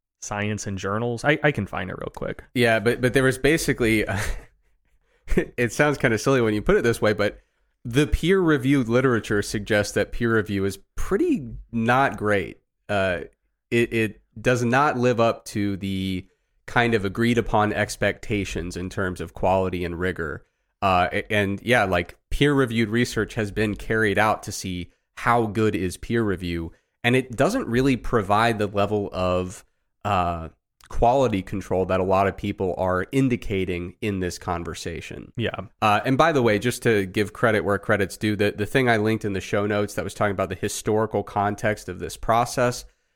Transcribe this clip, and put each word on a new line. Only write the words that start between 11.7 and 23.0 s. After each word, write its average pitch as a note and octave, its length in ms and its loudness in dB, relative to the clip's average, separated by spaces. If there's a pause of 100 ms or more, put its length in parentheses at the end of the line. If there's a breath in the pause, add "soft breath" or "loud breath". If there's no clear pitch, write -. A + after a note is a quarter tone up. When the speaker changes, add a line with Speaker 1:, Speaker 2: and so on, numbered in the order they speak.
Speaker 2:
not A#2 460 2
great. G2+ 420 -2 (300)
Uh, F#2+ 320 0 (500)
it, A#2+ 220 2
it A2 280 -2 (180)
does A#2+ 260 0
not C3 320 2
live A#2+ 240 2
up A#2 240 2
to G2+ 320 -4
the F#2+ 500 -4 (380)
kind A#2 280 2
of G2+ 120 0
agreed A#2 320 2
upon G#2+ 340 2
expectations G2+ 1040 -4
in F2+ 140 -6
terms F#2 320 -4
of E2 120 -10
quality F#2 520 0
and E2+ 120 -6
rigor. E2 480 -6 (360)
Uh, F2+ 320 4
a-, - 180 -4
and G2+ 320 0
yeah, A2+ 220 2
like, F2+ 320 -2 (120)
peer-reviewed B2+ 600 2
research A2+ 460 0